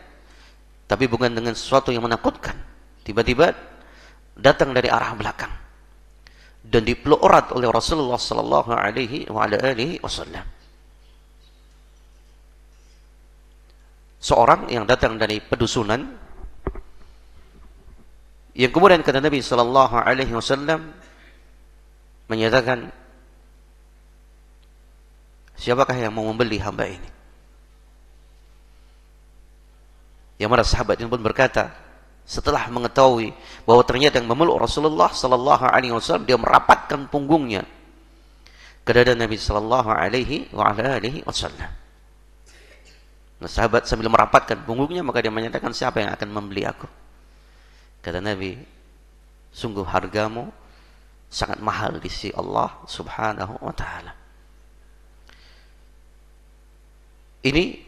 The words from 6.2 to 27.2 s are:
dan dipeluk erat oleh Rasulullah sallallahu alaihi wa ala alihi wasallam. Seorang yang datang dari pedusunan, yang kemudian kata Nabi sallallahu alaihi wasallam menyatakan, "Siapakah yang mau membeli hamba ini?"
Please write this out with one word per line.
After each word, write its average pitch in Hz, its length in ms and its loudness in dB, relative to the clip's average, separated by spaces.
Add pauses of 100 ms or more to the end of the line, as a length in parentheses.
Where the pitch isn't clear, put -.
dan 110 160 2
dipeluk 139 400 2
erat 185 320 8
oleh 123 160 0
Rasulullah 123 480 0
sallallahu 120 480 0
alaihi 117 640 -2
wa 107 160 -2
ala 104 80 0
alihi 131 480 -2
wasallam. - 400 -10 (3750)
Seorang 156 480 4
yang 113 160 -2
datang 113 320 2
dari 107 240 -2
pedusunan, 120 720 -2 (2500)
yang 123 160 2
kemudian 175 320 8
kata 139 160 2
Nabi 139 240 0
sallallahu 120 560 4
alaihi 127 320 0
wasallam 147 640 -4 (1400)
menyatakan, 113 640 0 (2750)
"Siapakah 127 400 0
yang 110 160 -4
mau 110 160 -4
membeli 110 320 -2
hamba 104 240 -6
ini?" 95 240 -14 (3250)